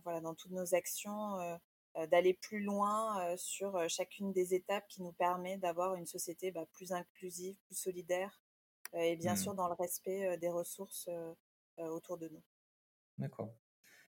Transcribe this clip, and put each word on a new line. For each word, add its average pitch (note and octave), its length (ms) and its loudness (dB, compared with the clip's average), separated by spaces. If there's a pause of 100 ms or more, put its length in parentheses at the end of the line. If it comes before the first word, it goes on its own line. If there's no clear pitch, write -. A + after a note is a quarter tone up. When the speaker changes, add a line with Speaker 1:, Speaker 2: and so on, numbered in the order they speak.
Speaker 1:
voilà, E3+ 160 -2
dans E3 140 -4
toutes F#3 180 -12
nos F#3 220 2
actions, G#3 680 0
euh, E3+ 160 -4 (400)
euh, D#3+ 100 0
d'aller F3+ 280 8
plus - 280 -4
loin, G3+ 580 2
euh, F3 160 0
sur, F#3+ 400 -4
euh, E3+ 120 4
chacune G3 440 -2
des F#3 220 4
étapes G3 340 0
qui - 140 -12
nous F3 100 -6
permet F3+ 460 0
d'avoir F3+ 360 2
une F3 120 -6
société, F3+ 460 -4
bah, E3 200 -4
plus F#3 200 -8
inclusive, F3+ 640 -6 (100)
plus F#3 100 -10
solidaire, F3+ 640 -2 (540)
euh, E3+ 60 0
et E3+ 160 6
bien E3 180 2
Speaker 2:
Hmm. - 20 2
Speaker 1:
sûr G3 180 0
dans F3+ 140 2
le F3 60 2
respect, F#3+ 520 0
euh, F3+ 100 2
des E3+ 120 0
ressources, F3 600 -4
euh, E3 260 -6 (460)
euh, E3 80 -4
autour E3+ 300 -6
de E3 100 -8
nous. D#3+ 140 -14 (760)
Speaker 2:
D'accord. C3+ 360 -4 (540)